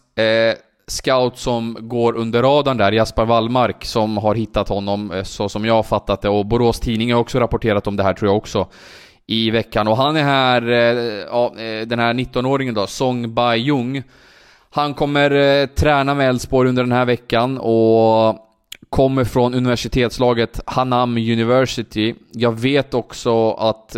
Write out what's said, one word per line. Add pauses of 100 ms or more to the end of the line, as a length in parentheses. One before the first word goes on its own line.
(160)
Eh, (300)
scout
som
går
under
radarn
där,
Jasper
Wallmark,
som
har
hittat
honom,
eh,
så
som
jag
har
fattat
det,
och
Borås
Tidning
har
också
rapporterat
om
det
här,
tror
jag
också, (580)
i
veckan.
Och
han
är
här,
eh, (340)
ja,
eh,
den
här
nittonåringen
då,
Song
Bae-jung. (680)
Han
kommer,
eh,
träna
med
Elfsborg
under
den
här
veckan
och (540)
kommer
från
universitetslaget
Hanam
University. (180)
Jag
vet
också
att,